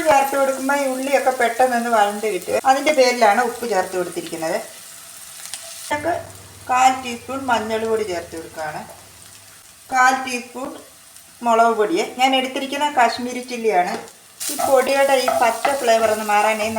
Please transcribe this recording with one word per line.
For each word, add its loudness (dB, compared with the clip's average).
ചേർത്ത് 4
കൊടുക്കുമ്പോൾ 0
ഈ -2
ഉള്ളിയൊക്കെ 0
പെട്ടെന്നൊന്ന് 0
വഴണ്ട് 2
കിട്ടും, -4
അതിൻ്റെ 2
പേരിലാണ് 4
ഉപ്പ് -8
ചേർത്ത് -2
കൊടുത്തിരിക്കുന്നത്. -6
ഇതിലേക്ക് -10
കാൽ 4
ടീസ്പൂൺ -8
മഞ്ഞൾ 0
പൊടി 0
ചേർത്ത് -8
കൊടുക്കുകയാണ്. -10
കാൽ 6
ടീസ്പൂൺ -10
മുളക് 6
പൊടി. 2
ഞാൻ 4
എടുത്തിരിക്കുന്ന -2
കാശ്മീരി 0
ചില്ലിയാണ്. 0
ഈ -8
പൊടിയുടെ 4
ഈ 0
പച്ച 0
ഫ്ലേവർ 4
ഒന്ന് -4
മാറാനായി 2